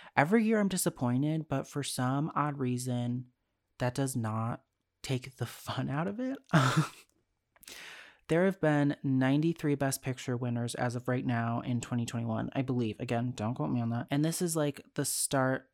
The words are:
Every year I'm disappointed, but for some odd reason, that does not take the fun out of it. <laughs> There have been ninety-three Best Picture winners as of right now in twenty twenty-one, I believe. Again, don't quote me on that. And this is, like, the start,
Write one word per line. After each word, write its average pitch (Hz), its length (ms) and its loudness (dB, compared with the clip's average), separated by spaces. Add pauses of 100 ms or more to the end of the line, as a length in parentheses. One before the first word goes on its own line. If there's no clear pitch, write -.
(160)
Every 202 300 6
year 220 120 4
I'm 202 120 2
disappointed, 151 800 0
but 135 180 -2
for 143 160 -4
some 135 500 -2
odd 143 240 0
reason, 123 680 -2 (540)
that 123 140 0
does 135 220 -2
not 113 460 -2 (420)
take 131 320 -4
the 120 100 -6
fun - 440 -6
out 147 180 -2
of 208 140 -6
it. 262 160 -4 (160)
<laughs> 135 320 4 (1400)
There 170 180 4
have 190 160 0
been 147 420 4
ninety-three 143 720 4
Best 135 260 0
Picture 127 360 -4
winners 120 380 -2
as 120 200 -2
of 123 140 -6
right 127 160 0
now 117 400 0
in 120 160 0
twenty 120 240 -2
twenty-one, 117 480 -2
I 139 80 -2
believe. 123 360 -2
Again, 123 380 -2
don't 107 200 -2
quote 151 160 -2
me 123 100 0
on 117 80 0
that. 117 200 -2
And 143 140 2
this 160 180 0
is, 170 140 0
like, 147 260 0 (120)
the 147 100 -2
start, 131 720 0